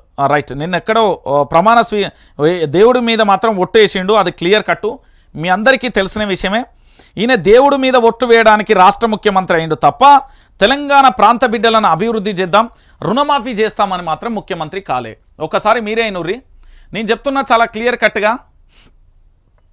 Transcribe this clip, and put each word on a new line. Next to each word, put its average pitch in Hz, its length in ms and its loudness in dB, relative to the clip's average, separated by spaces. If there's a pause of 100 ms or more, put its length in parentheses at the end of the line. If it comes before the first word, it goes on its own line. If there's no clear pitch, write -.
(200)
ఆ, 139 80 0
రైట్, 139 260 -2
నిన్న 160 220 -6
ఎక్కడో, 208 520 -2
ఆ, 143 160 0
ప్రమాణ 202 380 2
స్వీ-, 196 640 -4
ఏ, 170 180 0
దేవుడి 208 340 2
మీద 226 220 0
మాత్రం 202 360 0
ఒట్టేసిండు, 190 560 0
అది 180 180 2
క్లియర్ 190 360 -2
కట్టు, 208 320 -6 (360)
మీ 156 140 -6
అందరికీ 233 400 0
తెలిసిన 202 340 -4
విషయమే. 202 420 -4 (520)
ఈయన 240 180 0
దేవుడి 247 420 4
మీద 262 180 0
ఒట్టు 226 300 2
వేయడానికి 220 480 4
రాష్ట్ర 196 340 4
ముఖ్యమంత్రి 190 500 -2
అయిండు 160 180 -2
తప్ప 262 460 4 (400)
తెలంగాణ 277 460 2
ప్రాంత 240 380 2
బిడ్డలను 220 420 0
అభివృద్ధి 208 440 -2
చేద్దాం, 190 380 0 (320)
రుణమాఫీ 262 480 -2
చేస్తామని 202 540 -4
మాత్రం 170 320 -6
ముఖ్యమంత్రి 180 460 -10
కాలే. 120 360 -8 (220)
ఒకసారి 208 420 -2
మీరే 220 200 -6
అయినుర్రి, 196 400 -6 (520)
నేను 208 140 -8
చెప్తున్నా 269 440 -4
చాలా 233 140 2
క్లియర్ 233 360 -4
కట్గా, 214 360 -2 (1400)